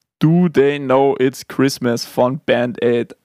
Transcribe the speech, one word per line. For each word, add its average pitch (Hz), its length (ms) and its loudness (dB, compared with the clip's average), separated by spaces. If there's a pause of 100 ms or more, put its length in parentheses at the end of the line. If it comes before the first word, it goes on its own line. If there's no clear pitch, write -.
(200)
Do 175 280 4
They 143 300 2
Know 135 400 2
It's 135 300 -2
Christmas 123 560 -2
von 127 340 -2
Band 123 420 -2
Aid. 120 440 -2